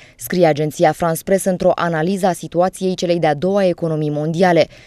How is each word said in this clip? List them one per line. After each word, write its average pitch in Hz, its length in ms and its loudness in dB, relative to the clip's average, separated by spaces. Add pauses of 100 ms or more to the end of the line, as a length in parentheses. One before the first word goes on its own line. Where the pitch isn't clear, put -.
(160)
scrie 175 300 0
agenția 156 460 2
France 165 320 -2
Press 190 200 0
într-o 185 300 0
analiză 175 520 -2
a 180 60 2
situației 185 640 -2
celei 175 240 0
de-a 156 160 2
doua 190 300 0
economii 160 460 -2
mondiale, 160 560 2 (200)